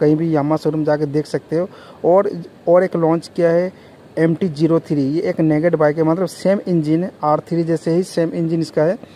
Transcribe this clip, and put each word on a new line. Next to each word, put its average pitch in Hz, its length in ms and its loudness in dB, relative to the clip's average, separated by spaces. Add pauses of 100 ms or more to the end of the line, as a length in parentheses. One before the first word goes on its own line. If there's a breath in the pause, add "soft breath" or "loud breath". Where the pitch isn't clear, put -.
कहीं 156 160 4
भी 160 180 -2
Yama 151 220 0
showroom 156 280 -4
जाके 151 240 0
देख 147 180 -4
सकते 156 320 -6
हो। 185 100 -4 (380 loud breath)
और, 196 240 4 (380)
और 180 160 6
एक 180 120 -4
launch 165 400 0
किया 170 140 2
है 180 220 0 (440 loud breath)
एम 165 180 2
टी 185 160 -2
ज़ीरो 160 300 0
थ्री, 147 240 -2
ये 151 180 -2
एक 175 180 -2
Naked 160 360 2
bike 151 220 0
है, 160 60 0
मतलब 165 240 0
same 196 400 -2
engine 160 360 0
है, - 80 -8 (120)
आर 151 240 2
थ्री 170 160 -2
जैसे 165 300 -2
ही 180 100 2
same 165 300 -4
engine 165 260 -2
इसका 156 220 -2
है, 180 160 0 (180 loud breath)